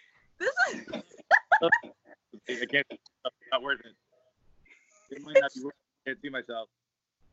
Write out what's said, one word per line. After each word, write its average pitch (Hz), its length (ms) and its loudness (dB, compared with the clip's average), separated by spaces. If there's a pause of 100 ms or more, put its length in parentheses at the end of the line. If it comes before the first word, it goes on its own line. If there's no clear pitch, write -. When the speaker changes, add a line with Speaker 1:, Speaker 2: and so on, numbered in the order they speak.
(400)
Speaker 1:
This 440 140 0 (200)
is 880 80 -10 (800)
<laughs> - 0 -
Speaker 2:
I - 1040 -2
can't. 143 240 0
It's 135 100 -16 (540)
not 127 80 0
worth 139 240 -2
it. 110 100 -20 (1200)
It 143 80 -14
might 151 160 4
not 196 140 2
be 131 100 -10
worth 139 100 -8
it. - 300 -20
I - 80 -12
can't 127 100 -8
see 143 80 -8
myself. 117 380 -8 (640)